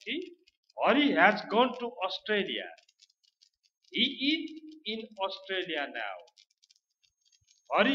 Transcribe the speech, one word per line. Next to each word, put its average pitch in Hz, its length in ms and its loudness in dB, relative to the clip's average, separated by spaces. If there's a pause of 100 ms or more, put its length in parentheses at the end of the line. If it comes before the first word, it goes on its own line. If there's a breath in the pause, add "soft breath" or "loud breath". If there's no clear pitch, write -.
कि 226 100 -6 (640)
"हरि 226 360 4
has 185 300 6 (100)
gone 240 220 4
to 240 140 -6 (160)
Australia, 165 640 -4 (1200)
he 214 120 2 (240)
is 320 140 0 (440)
in 220 180 -6 (200)
Australia 170 680 -4
now।" 107 240 -6 (1500)
हरि 214 240 4